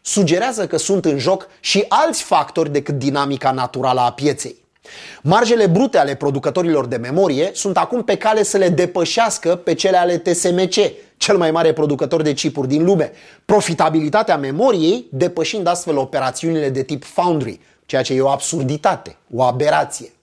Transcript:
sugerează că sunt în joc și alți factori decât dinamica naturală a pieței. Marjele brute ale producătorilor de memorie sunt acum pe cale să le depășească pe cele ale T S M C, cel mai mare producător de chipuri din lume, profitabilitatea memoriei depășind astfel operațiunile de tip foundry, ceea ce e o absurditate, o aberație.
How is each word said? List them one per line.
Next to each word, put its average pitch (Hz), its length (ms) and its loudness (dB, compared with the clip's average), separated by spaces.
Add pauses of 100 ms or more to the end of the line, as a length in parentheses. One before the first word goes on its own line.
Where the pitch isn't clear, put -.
sugerează 202 640 0
că 165 100 -4
sunt 190 280 0
în 147 140 2
joc 180 300 0 (120)
și - 280 0
alți 302 340 2
factori 160 500 0
decât 143 220 -2
dinamica 139 560 -2
naturală 127 500 -2
a 123 120 2
pieței. 135 460 -4 (640)
Marjele 220 440 4
brute 196 320 2
ale 143 160 2
producătorilor 143 720 0
de 123 100 -6
memorie 147 580 0
sunt 190 220 -4
acum 190 260 -2
pe 202 140 0
cale 220 260 0
să 202 140 -2
le 190 120 4
depășească 180 880 0
pe 175 180 -2
cele 185 220 2
ale 175 220 2
T 170 180 0
S - 80 -4
M 180 240 2
C, 185 60 -6 (420)
cel 196 200 2
mai 165 140 2
mare 165 220 2
producător 151 500 0
de 151 100 0
chipuri 131 360 -4
din 151 160 2
lume, 175 280 2 (320)
profitabilitatea 170 920 2
memoriei 170 760 0
depășind 175 560 -2
astfel 170 300 0
operațiunile 139 720 -2
de 131 140 -2
tip 135 220 -8
foundry, 160 560 -2 (260)
ceea 131 160 0
ce 131 120 -2
e 131 60 0
o 135 80 2
absurditate, 139 880 -2 (180)
o 120 80 0
aberație. 131 720 0 (100)